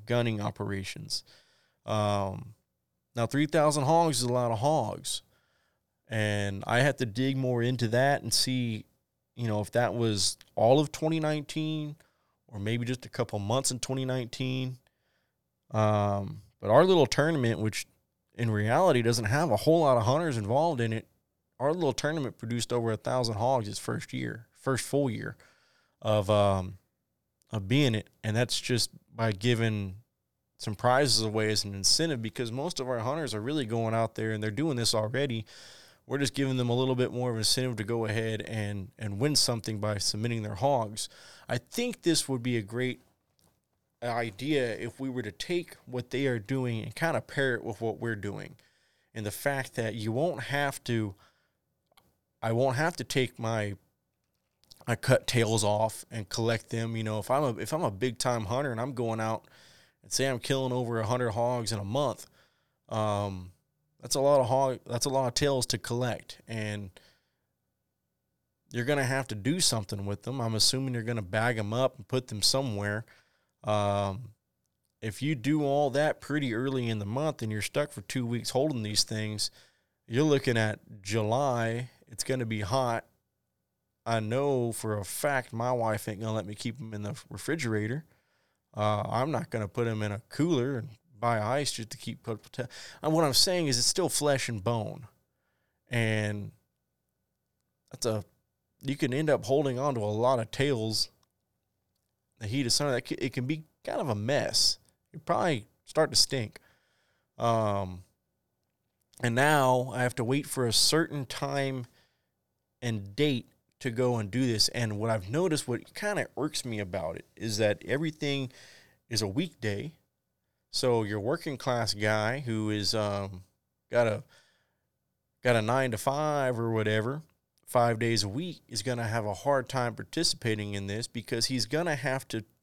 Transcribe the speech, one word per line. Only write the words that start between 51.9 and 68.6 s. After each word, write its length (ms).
I 120
won't 240
have 220
to 60
take 360
my, 340
my 80
cut 300
tails 380
off 480
and 180
collect 400
them. 260
You 80
know, 140
if 140
I'm 120
a, 140
if 160
I'm 100
a 60
big 300
time 260
hunter 260
and 80
I'm 140
going 260
out 260
and 80
say 160
I'm 100
killing 340
over 280
a 80
hundred 240
hogs 400
in 80
a 60
month, 420
um, 640
that's 140
a 60
lot 180
of 60
hog, 400
that's 220
a 20
lot 160
of 80
tails 340
to 120
collect, 680
and 440